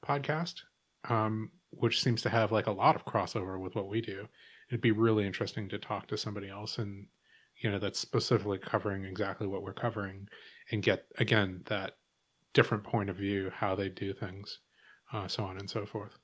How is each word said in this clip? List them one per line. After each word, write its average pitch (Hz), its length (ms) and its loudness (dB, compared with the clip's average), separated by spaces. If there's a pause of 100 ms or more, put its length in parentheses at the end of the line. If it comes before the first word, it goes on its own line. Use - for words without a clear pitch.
podcast, 147 560 -2 (480)
um, 110 420 0 (200)
which - 320 0
seems 117 200 2
to - 60 -2
have, 110 240 4
like, 107 140 2
a 107 60 0
lot 123 240 6
of - 100 -10
crossover 95 520 -2
with 92 160 -6
what 98 140 -2
we 110 140 -2
do. 101 260 -8 (400)
It'd 117 140 -2
be 117 80 6
really 107 360 6
interesting 98 440 -4
to 104 80 -4
talk - 300 -6
to 104 100 -4
somebody 101 320 -6
else 104 260 -8
and, 101 300 -6 (500)
you 110 140 0
know, 101 80 0
that's 98 200 -2
specifically 104 600 2
covering 98 480 0
exactly 98 400 -2
what 95 160 -4
we're 98 100 -8
covering 98 560 -4 (420)
and 104 120 0
get, 98 240 2 (120)
again, 101 480 4
that 98 300 -4 (560)
different 110 320 4
point 101 240 0
of 90 80 -4
view, 98 380 0
how 95 200 0
they 98 140 -2
do 98 240 -6
things, 95 460 -10 (540)
uh, 101 160 -4
so 104 160 -2
on 92 120 -6
and 98 120 -8
so 101 180 -4
forth. 104 380 -10